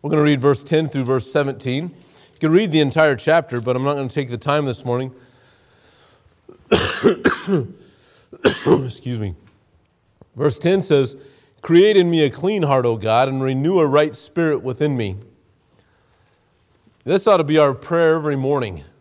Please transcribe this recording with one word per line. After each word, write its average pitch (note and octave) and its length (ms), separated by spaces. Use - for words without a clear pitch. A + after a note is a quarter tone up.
We're D3 100
gonna D3+ 120
read D3 180
verse C#3 220
ten D#3+ 260
through C3+ 160
verse B2 260
seventeen. C#3 600
You - 40
can D#3+ 140
read G3 180
the D#3 100
entire D3 360
chapter, D#3 440
but B2 140
I'm B2+ 80
not C#3+ 140
gonna C3+ 120
take C3 220
the A#2+ 80
time D3 280
this B2+ 180
morning. B2+ 280
<coughs> - 960
Excuse B2 340
me. G2 160
Verse D3 240
ten F#3+ 200
says, C#3 360
"Create G3 360
in F3+ 120
me E3 140
a C#3+ 80
clean F#3+ 320
heart, C3+ 240
O A#2 100
God, A2 320
and C3+ 140
renew C3+ 380
a D#3 60
right D3 280
spirit D#3 480
within C3 340
me." G2+ 200
This F#3 240
ought G3+ 120
to E3 60
be D3+ 140
our C#3+ 160
prayer E3 400
every D3+ 220
morning. C3 480